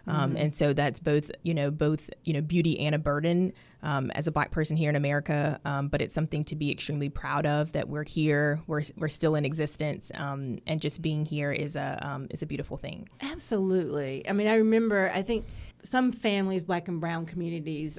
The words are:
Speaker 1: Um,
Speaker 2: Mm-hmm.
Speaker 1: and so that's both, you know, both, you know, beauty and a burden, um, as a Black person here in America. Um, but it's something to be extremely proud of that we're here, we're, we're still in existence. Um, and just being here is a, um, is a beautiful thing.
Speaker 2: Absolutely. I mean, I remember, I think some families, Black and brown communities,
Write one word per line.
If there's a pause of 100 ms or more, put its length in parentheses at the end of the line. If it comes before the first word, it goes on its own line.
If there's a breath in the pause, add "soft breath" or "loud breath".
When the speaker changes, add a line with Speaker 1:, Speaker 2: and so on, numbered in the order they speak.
Speaker 1:
Um,
Speaker 2:
Mm-hmm.
Speaker 1:
and
so
that's
both, (100)
you
know,
both, (120)
you
know,
beauty
and
a
burden, (280 soft breath)
um,
as
a
Black
person
here
in
America.
Um,
but
it's
something
to
be
extremely
proud
of
that
we're
here,
we're, (120)
we're
still
in
existence.
Um,
and
just
being
here
is
a,
um,
is
a
beautiful
thing. (120)
Speaker 2:
Absolutely.
I
mean,
I
remember,
I
think (360 loud breath)
some
families,
Black
and
brown
communities,